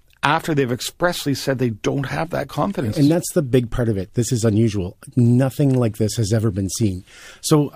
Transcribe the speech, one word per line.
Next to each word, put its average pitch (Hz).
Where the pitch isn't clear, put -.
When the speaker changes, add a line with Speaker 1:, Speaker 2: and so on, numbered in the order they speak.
Speaker 1:
after 160
they've 135
expressly 170
said 135
they 123
don't 135
have 151
that 135
confidence. 151
Speaker 2:
And 143
that's 170
the 180
big 123
part 120
of 110
it. -
This 120
is 113
unusual. 104
Nothing 131
like 120
this 107
has 104
ever 113
been 95
seen. 95
So 147